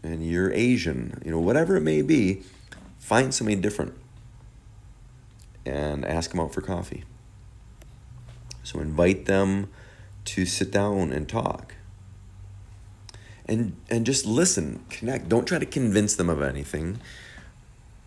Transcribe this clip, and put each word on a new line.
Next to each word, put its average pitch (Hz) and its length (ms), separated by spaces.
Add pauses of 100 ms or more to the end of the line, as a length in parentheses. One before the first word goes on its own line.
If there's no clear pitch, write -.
and 80 240
you're 87 280
Asian. 82 720
You 80 60
know, 80 80
whatever 151 360
it 165 60
may 156 200
be, 127 420 (560)
find 131 340
somebody 107 260
different 92 360 (1700)
and 71 400
ask 80 260
them 87 80
out 80 140
for 95 80
coffee. - 420 (1600)
So - 160
invite 80 460
them 98 440 (540)
to - 220
sit 95 260
down 101 400
and 71 160
talk. - 480 (1700)
And, 110 280 (140)
and 117 160
just 135 200
listen, 107 640
connect. 117 380
Don't 113 180
try 170 140
to - 60
convince 107 500
them 87 140
of 76 120
anything. 73 600 (1040)